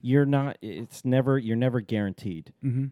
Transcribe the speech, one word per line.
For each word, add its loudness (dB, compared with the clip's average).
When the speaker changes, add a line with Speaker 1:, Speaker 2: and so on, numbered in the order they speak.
Speaker 1:
you're 4
not, 0
it's -10
never, 4
you're -2
never 2
guaranteed, -4
Speaker 2:
Mm-hmm. -2